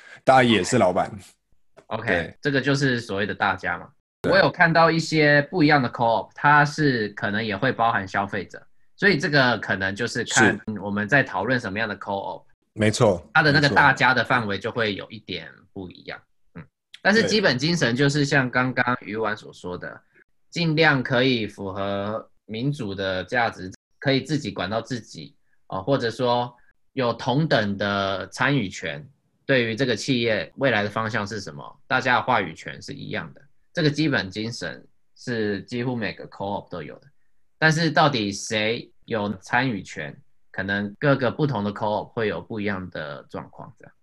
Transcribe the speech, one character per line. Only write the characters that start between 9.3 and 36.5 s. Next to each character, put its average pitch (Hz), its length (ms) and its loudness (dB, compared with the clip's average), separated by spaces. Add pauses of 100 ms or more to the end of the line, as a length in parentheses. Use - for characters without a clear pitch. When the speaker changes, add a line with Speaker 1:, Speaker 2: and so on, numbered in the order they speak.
Speaker 2:
可 104 180 -4
能 98 200 -2
就 117 100 -4
是 117 200 -4
看 - 280 4 (140)
Speaker 1:
是。 104 120 -8
Speaker 2:
我 101 120 -6
们 104 180 -2
在 139 140 4
讨 95 200 -4
论 127 160 0
什 95 140 -8
么 104 60 -6
样 110 100 -4
的 98 80 -8
co-op。 98 460 -8 (300)
Speaker 1:
没 107 180 2
错。 104 420 2
Speaker 2:
它 160 80 6
的 151 100 4
那 143 80 6
个 143 80 6
大 143 240 6
家 127 220 4
的 120 100 2
范 120 220 0
围 98 140 -2
就 107 120 -6
会 110 220 0
有 - 160 -10
一 - 80 -16
点 82 320 -10 (240)
不 92 160 -12
一 - 140 -20
样。 78 180 -12 (320)
Speaker 1:
没 85 80 -16
错。 - 60 -20
Speaker 2:
嗯。 - 20 -20 (320)
但 185 100 2
是 226 160 4
基 143 140 2
本 147 160 4
精 160 180 0
神 123 200 2
就 143 120 4
是 143 160 2
像 139 240 4
刚 127 240 0
刚 123 300 0
鱼 104 140 -8
丸 107 200 -2
所 71 160 -16
说 90 240 -10
的， 82 140 -10
Speaker 1:
对。 - 340 -20 (280)
Speaker 2:
尽 165 240 0
量 147 260 4
可 123 220 2
以 117 240 2
符 98 260 -10
合 101 560 -4 (160)
民 117 260 -4
主 117 220 -6
的 92 300 -4
价 117 260 0
值， 92 220 -10 (260)
可 135 160 0
以 135 80 2
自 147 160 -2
己 143 140 -6
管 92 180 -4
到 110 100 -2
自 117 200 -6
己， - 360 -18 (300)
哦， 95 160 -6
或 139 160 0
者 117 140 -2
说 123 440 0 (380)
有 120 180 0
同 139 360 0
等 107 280 2
的 98 520 -2
参 135 280 0
与 101 140 0
权， 76 340 -8 (440)
对 131 160 4
于 113 120 -4
这 131 80 -2
个 123 120 0
企 120 260 0
业 107 360 -2
未 131 120 0
来 104 140 2
的 101 80 -2
方 110 180 -2
向 107 160 -4
是 104 160 -8
什 82 100 -12
么， 65 360 -16
大 127 120 0
家 123 180 2
的 110 40 0
话 123 180 2
语 82 140 -4
权 73 260 -14
是 - 140 -14
一 - 160 -12
样 82 240 -8
的。 - 80 -20 (320)
这 135 80 -4
个 151 80 4
基 147 200 0
本 95 200 0
精 110 220 -8
神 78 340 -10 (300)
是 104 460 -4
几 120 200 -8
乎 127 140 -4
每 101 160 -4
个 76 160 -14
co-op 98 420 -10